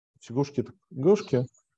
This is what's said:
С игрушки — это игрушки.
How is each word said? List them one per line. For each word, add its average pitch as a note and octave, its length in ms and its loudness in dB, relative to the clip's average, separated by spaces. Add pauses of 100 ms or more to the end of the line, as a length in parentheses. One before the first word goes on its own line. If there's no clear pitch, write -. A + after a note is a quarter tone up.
(200)
С - 100 -18
игрушки — C#3 320 -2
это - 100 -14 (180)
игрушки. C#3+ 560 2 (320)